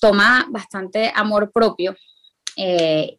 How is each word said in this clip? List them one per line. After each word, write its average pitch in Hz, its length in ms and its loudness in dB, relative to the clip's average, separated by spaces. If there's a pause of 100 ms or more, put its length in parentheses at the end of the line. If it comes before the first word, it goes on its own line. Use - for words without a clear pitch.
toma 214 480 4
bastante 208 640 -6
amor 208 400 -2
propio, 190 440 0 (600)
eh, 165 640 -2